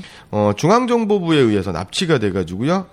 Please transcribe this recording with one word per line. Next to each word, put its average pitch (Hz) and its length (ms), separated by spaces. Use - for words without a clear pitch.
어, 104 260
중앙정보부에 208 840
의해서 101 340
납치가 143 460
돼가지고요. 104 760